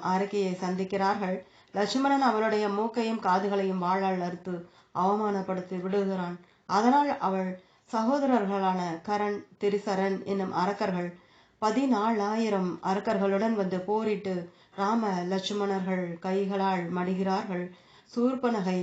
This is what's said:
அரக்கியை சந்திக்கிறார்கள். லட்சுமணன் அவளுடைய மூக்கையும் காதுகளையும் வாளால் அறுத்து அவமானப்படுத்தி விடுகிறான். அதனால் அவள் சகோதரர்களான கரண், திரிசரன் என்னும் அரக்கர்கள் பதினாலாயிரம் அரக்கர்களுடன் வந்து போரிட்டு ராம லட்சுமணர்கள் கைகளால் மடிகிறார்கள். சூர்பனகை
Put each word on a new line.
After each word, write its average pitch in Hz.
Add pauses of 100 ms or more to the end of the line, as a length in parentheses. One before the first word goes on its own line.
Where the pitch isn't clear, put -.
அரக்கியை 190
சந்திக்கிறார்கள். 190 (360)
லட்சுமணன் 269
அவளுடைய 214
மூக்கையும் 226
காதுகளையும் 196
வாளால் 190
அறுத்து 175 (400)
அவமானப்படுத்தி 190
விடுகிறான். 185 (340)
அதனால் 262
அவள் 190 (420)
சகோதரர்களான 220 (220)
கரண், 208 (180)
திரிசரன் 196
என்னும் 196
அரக்கர்கள் 180 (520)
பதினாலாயிரம் 214 (140)
அரக்கர்களுடன் 196
வந்து 185
போரிட்டு 208 (380)
ராம 214 (160)
லட்சுமணர்கள் 190 (140)
கைகளால் 190
மடிகிறார்கள். 185 (460)
சூர்பனகை 233